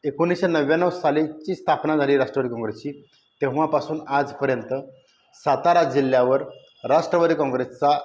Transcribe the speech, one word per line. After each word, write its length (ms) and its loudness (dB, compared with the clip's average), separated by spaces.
एकोणीसशे 440 0
नव्याण्णव 420 2
सालीची 640 -2
स्थापना 420 -2
झाली 200 2
राष्ट्रवादी 320 0
काँग्रेसची, 580 -10
तेव्हापासून 640 -2
आजपर्यंत 680 -2
सातारा 500 2
जिल्ह्यावर 600 2
राष्ट्रवादी 500 2
काँग्रेसचा 680 -2